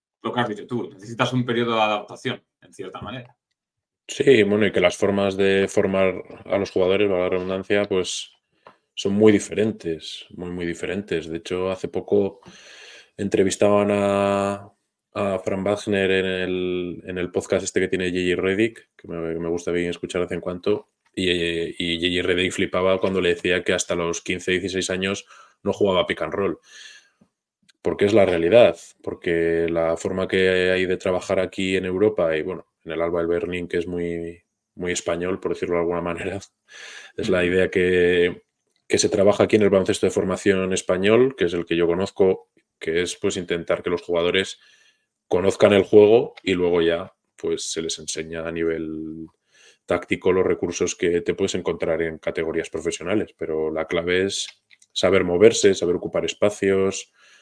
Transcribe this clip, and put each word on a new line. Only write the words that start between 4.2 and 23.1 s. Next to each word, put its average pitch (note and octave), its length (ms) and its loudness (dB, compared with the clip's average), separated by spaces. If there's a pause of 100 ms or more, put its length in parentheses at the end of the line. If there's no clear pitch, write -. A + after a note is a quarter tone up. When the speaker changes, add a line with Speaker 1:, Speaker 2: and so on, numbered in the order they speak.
Speaker 2:
bueno, G#2 220 2
y F2+ 60 0
que F#2+ 80 0
las F2 160 2
formas G2 400 0
de G2 320 2
formar F#2+ 540 0 (220)
a G2 140 -2
los F#2+ 120 -4
jugadores, G2 380 2
valga F2+ 160 0
la F2+ 60 0
redundancia, F#2+ 540 -2
pues - 460 -4 (640)
son G2+ 200 -2
muy G#2+ 180 8
diferentes, G2 960 -2
muy, F2 200 -12
muy F2 160 -6
diferentes. E2+ 640 -6
De D#2+ 100 -6
hecho, F#2 320 -4
hace - 180 -6
poco G2 520 0 (760)
entrevistaban G2+ 760 2
a, G2+ 800 0 (440)
a G2 260 -2
Fran G2 240 -4
Wagner G2+ 460 0
en F#2+ 160 2
el, F2+ 800 -4
en F#2 120 -8
el F2+ 140 -4
podcast F#2+ 320 -2
este F#2+ 160 -2
que F#2 80 0
tiene F#2 220 -2
J F2+ 100 -2 (160)
J F2+ 40 -4
Redick, G2 560 -2
que - 120 -20
me, E2+ 100 -8 (200)
me E2+ 100 -4
gusta E2+ 240 -4
bien F2 180 -2
escuchar F2 300 -6
de F2+ 60 -2
vez F#2 60 -8
en F2 80 -4
cuando, F#2 500 -4 (240)
y, F#2 160 0
y E2+ 680 -2
J F2+ 220 0
J F2+ 40 -4
Redick F2+ 260 0
flipaba F#2+ 480 0
cuando F#2+ 200 0